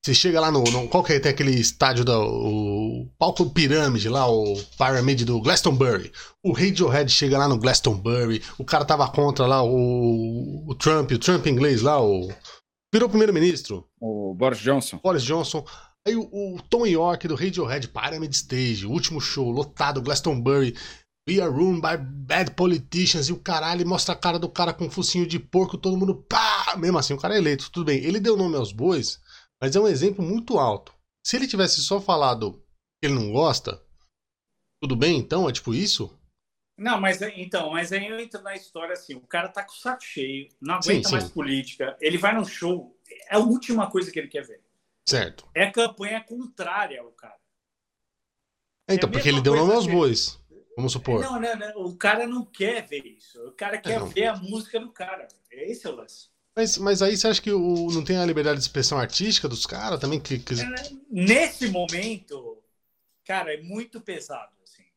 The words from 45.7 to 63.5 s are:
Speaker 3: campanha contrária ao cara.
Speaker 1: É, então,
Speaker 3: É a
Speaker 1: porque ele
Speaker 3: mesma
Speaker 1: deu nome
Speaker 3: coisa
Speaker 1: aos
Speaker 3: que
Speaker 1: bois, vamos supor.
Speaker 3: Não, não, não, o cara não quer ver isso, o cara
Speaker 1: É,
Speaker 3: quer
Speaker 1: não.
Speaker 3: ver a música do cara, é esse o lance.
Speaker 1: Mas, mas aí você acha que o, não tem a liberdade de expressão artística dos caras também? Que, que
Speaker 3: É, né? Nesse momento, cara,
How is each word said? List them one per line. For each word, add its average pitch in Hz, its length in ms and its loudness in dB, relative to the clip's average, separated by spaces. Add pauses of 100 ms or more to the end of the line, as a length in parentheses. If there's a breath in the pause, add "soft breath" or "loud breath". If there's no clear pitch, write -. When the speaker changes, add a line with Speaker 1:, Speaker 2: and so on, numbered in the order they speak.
Speaker 3:
campanha 226 520 -2
contrária 190 800 -8
ao 117 100 -20
cara. 110 220 -20 (1500)
Speaker 1:
É, 190 80 2
então, 175 120 2
Speaker 3:
É - 20 -4
a - 40 -6
Speaker 1:
porque - 160 0
ele 139 120 2
Speaker 3:
mesma - 20 -4
Speaker 1:
deu 143 120 6
nome 156 120 4
Speaker 3:
coisa 214 100 6
Speaker 1:
aos 226 100 2
Speaker 3:
que 165 40 0
Speaker 1:
bois, 151 480 2 (360)
vamos 123 180 -2
supor. 123 280 -2
Speaker 3:
Não, 240 180 -4
não, 226 160 -4
não, 208 300 -10
o 175 100 -8
cara 220 300 2
não 240 200 -6
quer 220 420 -6
ver 143 180 -12
isso, 113 420 -20
o - 40 -18
cara 208 240 -8
Speaker 1:
É, 214 60 -10
Speaker 3:
quer 220 180 -4
Speaker 1:
não. 185 80 -6
Speaker 3:
ver 214 200 -2
a 220 80 -2
música 208 440 -8
do 233 120 -12
cara, 185 360 -12 (240)
é 139 200 -12
esse - 160 -12
o 147 80 -10
lance. - 340 -20 (260)
Speaker 1:
Mas, 220 220 0
mas 196 240 0
aí 202 140 2
você 202 120 0
acha 214 140 2
que 214 100 -4
o, 175 400 0
não 160 120 -2
tem 185 140 0
a 180 80 0
liberdade 151 320 0
de 131 80 -2
expressão 143 320 -2
artística 156 500 -2
dos 120 180 -6
caras 196 340 -6
também? 143 200 -4
Que, 139 200 -6
que 123 140 -8
Speaker 3:
É, 120 120 -4
né? 254 100 -10 (340)
Nesse 247 600 2
momento, 175 920 -8 (640)
cara, 175 280 -6